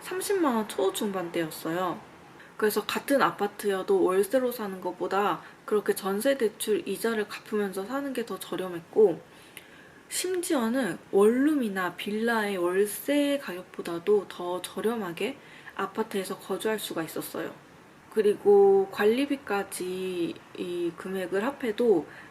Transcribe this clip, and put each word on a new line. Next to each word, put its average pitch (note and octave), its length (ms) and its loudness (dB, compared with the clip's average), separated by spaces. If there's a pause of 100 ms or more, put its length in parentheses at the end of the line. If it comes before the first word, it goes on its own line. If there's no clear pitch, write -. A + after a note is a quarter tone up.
삼십만 F#4 520 0
원 G#3+ 140 0
초중반대였어요. F3 1300 -2 (600)
그래서 G#3+ 260 2
같은 B3 380 0
아파트여도 F#3+ 840 0
월세로 G#3 480 2
사는 F#3+ 280 -8
것보다 F#3 600 -2 (240)
그렇게 G#3 300 2
전세 G#3 420 0
대출 G#3+ 500 0
이자를 G#3 420 -2
갚으면서 G3 580 -4
사는 C#4 260 -4
게 A#3+ 140 -4
더 F#3+ 120 -8
저렴했고, F3 840 2 (880)
심지어는 C4+ 880 -2 (120)
원룸이나 G#3+ 840 4
빌라의 G#3+ 600 -2
월세 G#3 840 2
가격보다도 F3+ 840 -2
더 F3+ 320 -6
저렴하게 G3+ 800 -4 (360)
아파트에서 G3 640 -4
거주할 G#3 400 -2
수가 - 240 -6
있었어요. - 480 -8 (600)
그리고 G3 840 6
관리비까지 F#3 1400 0 (240)
이 F3 400 -4
금액을 F#3+ 460 -2
합해도 G#3+ 640 2 (240)